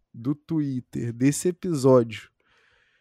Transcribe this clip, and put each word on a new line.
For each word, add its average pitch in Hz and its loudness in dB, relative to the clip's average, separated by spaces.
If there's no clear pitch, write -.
do 120 -6
Twitter 135 -6
desse 135 0
episódio, 131 2